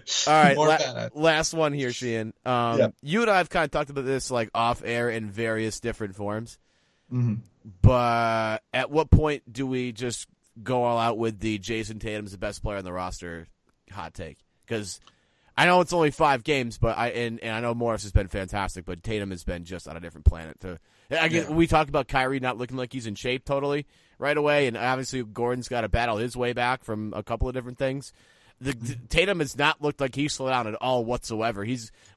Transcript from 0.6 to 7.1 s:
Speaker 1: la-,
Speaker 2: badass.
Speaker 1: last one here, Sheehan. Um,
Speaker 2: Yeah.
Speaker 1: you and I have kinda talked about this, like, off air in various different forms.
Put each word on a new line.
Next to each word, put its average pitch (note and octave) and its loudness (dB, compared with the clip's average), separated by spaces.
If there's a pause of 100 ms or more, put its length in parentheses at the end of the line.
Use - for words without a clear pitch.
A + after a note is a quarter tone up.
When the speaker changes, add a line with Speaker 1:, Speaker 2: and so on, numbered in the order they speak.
Speaker 1:
la-, D#3 6
Speaker 2:
badass. A#2+ -2
Speaker 1:
last D#3 2
one D#3 2
here, C3+ -2
Sheehan. A2+ -4 (120)
Um, A#2+ 2
Speaker 2:
Yeah. - 6 (140)
Speaker 1:
you F3+ 0
and A3 2
I G3 6
have E3 0
kinda E3 0
talked D3 -2
about C#3 -6
this, C3 -2
like, A#2 -2
off A#2 0
air A#2+ 0
in A2 -4
various A2 -2
different G#2+ -6
forms. G#2 -6 (540)